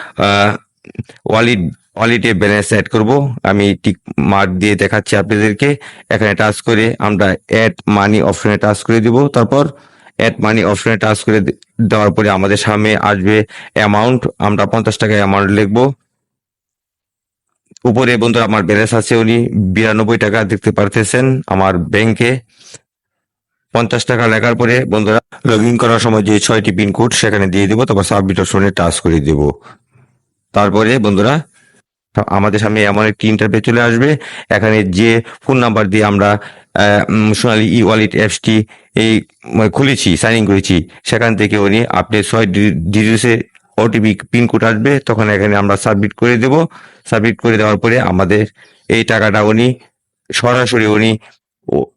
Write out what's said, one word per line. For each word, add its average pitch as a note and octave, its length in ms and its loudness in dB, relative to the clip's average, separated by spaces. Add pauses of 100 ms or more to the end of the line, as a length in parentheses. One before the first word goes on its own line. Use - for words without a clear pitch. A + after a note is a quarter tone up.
(160)
আহ, G2+ 400 0 (720)
ওয়ালেট, A#2 320 0 (380)
ওয়ালেটে A2+ 380 0
ব্যালেন্স G2+ 340 0
অ্যাড G#2 200 0
করব। B2 540 0
আমি G2+ 400 2
টিক G2 160 -2 (200)
মার্ক G2 340 0
দিয়ে G2+ 220 0
দেখাচ্ছি G2+ 420 -2
আপনাদেরকে। G#2+ 600 0 (340)
এখানে G2+ 240 0
টাচ G#2+ 260 -2
করে A2+ 380 0
আমরা G2+ 380 0 (100)
অ্যাড A2+ 260 0 (140)
মানি G#2 360 2
অপশনে G2+ 340 0
টাচ G#2+ 260 -2
করে A2+ 180 0
দিব। A#2+ 280 2
তারপর C3+ 400 0 (480)
অ্যাড A2+ 240 0
মানি F#2+ 240 0
অপশনে G#2 320 -2
টাচ G#2+ 280 -2
করে G#2+ 160 2
দে-, - 120 -2 (280)
দেওয়ার G#2 320 2
পরে G#2 180 0
আমাদের G2 260 0
সামনে G#2+ 400 0
আসবে G#2 480 0 (280)
অ্যামাউন্ট, G#2+ 560 0 (100)
আমরা G2+ 280 0
পঞ্চাশ A2 320 -2
টাকা G#2+ 160 0
অ্যামাউন্ট G2+ 380 2
লিখব। A2 400 2 (1900)
উপরে B2 320 2
বন্ধুরা A#2 280 0
আমার G#2 180 0
ব্যালেন্স G#2+ 320 0
আছে A2+ 220 0
উনি A2+ 360 2
বিরানব্বই G#2+ 640 0
টাকা G#2+ 260 0
দেখতে G2+ 280 -2
পারতেছেন B2 760 0
আমার F#2+ 320 0
ব্যাংকে। A2+ 640 0 (1300)
পঞ্চাশ A#2 320 -2
টাকা A#2+ 220 0
লেখার A2 280 0
পরে A#2+ 300 0
বন্ধুরা G#2+ 360 0 (260)
log A2+ 140 2
in A#2+ 160 2
করার A#2 220 2
সময় G#2+ 240 0
যে G#2 180 2
ছয়টি A2 320 0
পিন G2+ 200 0
কোড A#2 200 -2
সেখানে G2+ 340 0
দিয়ে G2 200 0
দেবো, G#2+ 180 0
তারপর G2+ 180 0
সাবমিট F#2+ 380 0
অপশনে G2 300 0
টাচ E2+ 300 -2
করে E2 200 0
দেব। D2 300 0 (1040)
তারপরে G#2+ 460 0
বন্ধুরা G#2+ 440 0 (840)
আমাদের G2+ 320 0
সামনে G#2+ 260 0
এমন G2+ 220 0
একটি G#2+ 220 -2
ইন্টারফেস G#2+ 340 0
চলে A#2 200 0
আসবে, A#2+ 340 2 (340)
এখানে G#2+ 340 2
যে A2+ 380 2 (200)
ফোন C3+ 160 0
নাম্বার A2 320 0
দিয়ে G#2 140 0
আমরা, G#2 340 2 (360)
আহ, G#2 360 0
উম, G#2+ 220 0
সোনালী A2 340 0
ই-ওয়ালেট A2 500 0
অ্যাপসটি G#2+ 480 0 (300)
এই, A2 280 0 (220)
মানে, A2 260 0
খুলেছি, C3+ 460 0
সাইন A2+ 220 0
ইন G#2+ 80 0
করেছি, F#2+ 420 0 (160)
সেখান A2+ 320 -2
থেকে G#2 220 0
উনি G#2 280 0
আপনি G#2 360 -2
ছয় A2 240 0
ডি-, G2+ 240 0
ডিজিটসের A2 680 0 (400)
ওটিপি G#2+ 400 0 (120)
পিন A#2+ 160 2
কোড A2 180 -2
আসবে, A#2 360 0
তখন A2 280 -2
এখানে G#2 280 0
আমরা G2+ 200 0
সাবমিট G2 360 -2
করে A#2+ 240 0
দেব। C3+ 300 2 (380)
সাবমিট A2+ 340 -2
করে A2+ 180 0
দেওয়ার G#2+ 220 0
পরে A#2 220 0
আমাদের F#2 460 0 (420)
এই A2+ 160 0
টাকাটা G#2+ 380 0
উনি A2+ 320 2 (580)
সরাসরি B2 540 0
উনি G#2+ 320 2 (500)
ও-, C#2+ 160 -2 (120)